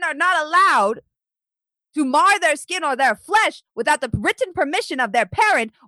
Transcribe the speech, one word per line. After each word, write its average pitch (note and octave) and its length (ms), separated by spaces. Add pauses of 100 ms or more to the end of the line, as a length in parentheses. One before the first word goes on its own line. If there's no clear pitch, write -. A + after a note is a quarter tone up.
are D#4 100
not E4 300
allowed D4+ 560 (920)
to D4+ 100
mar E4+ 340
their D#4+ 180
skin F4 280
or C#4 100
their A#3+ 220
flesh - 460 (120)
without D4 260
the B3 120
written F4+ 400
permission E4 480
of A#3 120
their A3+ 140
parent, C#4 460 (160)